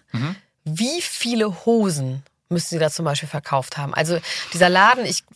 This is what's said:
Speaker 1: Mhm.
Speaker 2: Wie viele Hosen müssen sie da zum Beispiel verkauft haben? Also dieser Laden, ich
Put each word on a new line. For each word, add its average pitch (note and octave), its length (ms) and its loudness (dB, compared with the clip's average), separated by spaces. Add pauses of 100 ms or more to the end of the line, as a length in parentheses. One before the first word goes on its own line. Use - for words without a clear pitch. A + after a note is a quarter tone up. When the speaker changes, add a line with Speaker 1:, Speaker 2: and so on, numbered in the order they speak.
(140)
Speaker 1:
Mhm. D3 240 -4 (260)
Speaker 2:
Wie A#3 380 -2
viele A3 640 -2
Hosen D3+ 580 2 (240)
müssen F3 220 -2
sie E3+ 100 -2
da D#3 100 4
zum E3+ 140 -6
Beispiel D3 240 -2
verkauft C#3 500 -4
haben? C#3+ 160 -6
Also E3 240 0 (360)
dieser F3 160 4
Laden, G#3 360 6
ich C#3 200 -4 (100)